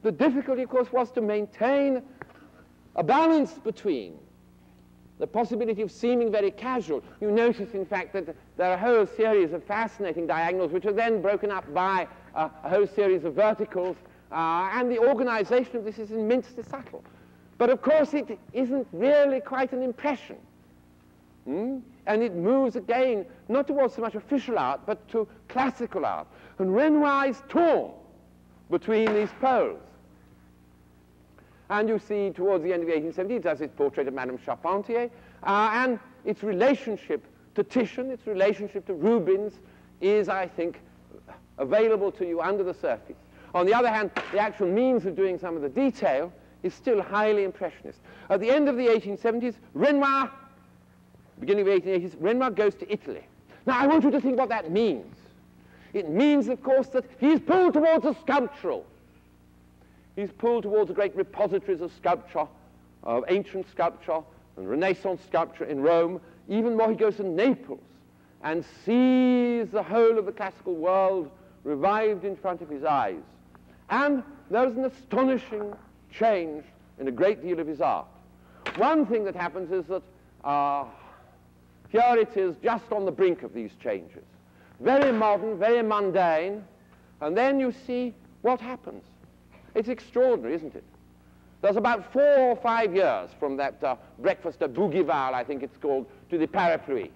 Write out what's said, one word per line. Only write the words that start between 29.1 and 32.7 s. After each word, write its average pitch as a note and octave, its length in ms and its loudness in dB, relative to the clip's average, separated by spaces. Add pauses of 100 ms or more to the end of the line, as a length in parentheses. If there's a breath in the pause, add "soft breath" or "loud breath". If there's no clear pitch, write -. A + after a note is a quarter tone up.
these G#3 160 0 (100)
poles. F#3+ 380 2 (1900 soft breath)
And G#3 200 0
you A3 100 0
see, G3+ 320 -4
towards F3+ 320 0
the F3+ 100 -2